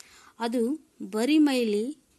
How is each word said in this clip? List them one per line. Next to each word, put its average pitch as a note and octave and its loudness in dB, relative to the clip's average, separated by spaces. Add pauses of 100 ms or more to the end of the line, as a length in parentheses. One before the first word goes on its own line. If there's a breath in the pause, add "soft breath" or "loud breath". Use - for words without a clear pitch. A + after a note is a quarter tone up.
(380 loud breath)
ಅದು A#3+ -4 (240)
ಬರಿಮೈಲಿ B3 2 (200)